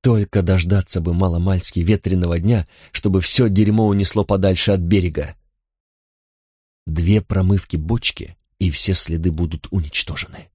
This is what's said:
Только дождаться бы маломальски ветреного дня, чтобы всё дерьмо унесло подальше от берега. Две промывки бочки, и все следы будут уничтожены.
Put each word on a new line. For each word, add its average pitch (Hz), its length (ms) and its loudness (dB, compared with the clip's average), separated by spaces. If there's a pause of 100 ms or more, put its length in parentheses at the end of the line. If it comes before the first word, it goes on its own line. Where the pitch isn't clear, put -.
Только 107 400 2
дождаться 92 580 0
бы 82 140 -2
маломальски 90 640 0
ветреного 90 600 0
дня, 101 280 0 (240)
чтобы 95 300 0
всё 120 280 2
дерьмо 107 380 2
унесло 101 380 0
подальше 95 480 0
от 92 80 0
берега. 85 560 0 (1500)
Две 85 340 2
промывки 92 560 0
бочки, 82 600 -4 (220)
и 92 140 0
все 95 220 0
следы 82 360 0
будут 80 400 -4
уничтожены. - 840 -6